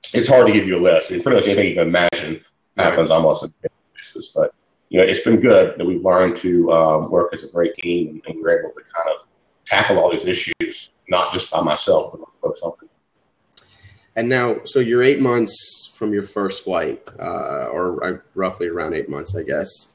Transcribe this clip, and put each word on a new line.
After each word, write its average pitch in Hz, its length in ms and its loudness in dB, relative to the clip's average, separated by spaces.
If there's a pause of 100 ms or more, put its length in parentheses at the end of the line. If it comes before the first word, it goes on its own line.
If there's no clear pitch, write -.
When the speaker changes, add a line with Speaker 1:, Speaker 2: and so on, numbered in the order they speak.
(140)
Speaker 1:
it's 120 140 0
hard 127 180 8
to 107 60 4
give 101 160 2
you 92 100 0
a - 40 0
list. 82 280 4
And 87 120 -4
pretty - 140 2
much 98 120 2
anything 98 220 2
you - 40 -4
can 82 140 2
imagine 85 560 -2 (320)
Speaker 2:
Right. 95 80 2
Speaker 1:
happens 80 260 2
almost 80 320 4
on 80 60 -8
a - 200 -10
daily - 60 -20 (220)
basis. - 380 -18
But, - 200 0 (360)
you 90 100 2
know, 92 60 6
it's - 160 0
been 110 180 4
good 107 380 4
that 92 60 -4
we've 87 200 -2
learned 90 340 4
to, 87 320 2
um, 80 400 2
work 85 240 0
as - 80 -10
a - 60 -16
great 85 260 -2
team, 87 340 -4
and, 78 140 -18 (140)
and 80 60 -12
we're 82 180 2
able 80 100 -8
to - 120 -20 (120)
kind 82 240 -4
of - 80 -20 (400)
tackle 98 320 0
all 87 140 4
these 85 140 -4
issues, - 640 -6 (180)
not 90 240 0
just 90 180 -6
by 78 100 -2
myself, 82 520 0
but - 80 -18
with - 80 -20 (120)
folks - 220 -6
helping. 85 260 -12 (1300)
Speaker 2:
And 117 140 -2
now, 123 360 0
so - 160 -2
you're 120 220 2
eight 135 180 4
months 120 760 -2
from 107 180 -4
your 101 100 -2
first 98 420 -6
flight, 82 380 -4 (160)
uh, 71 540 -8
or, 87 320 -4
uh, 92 140 -6 (160)
roughly 92 340 -4
around 82 260 -6
eight 76 140 -6
months, 71 280 -10
I 82 60 -6
guess. 76 520 -8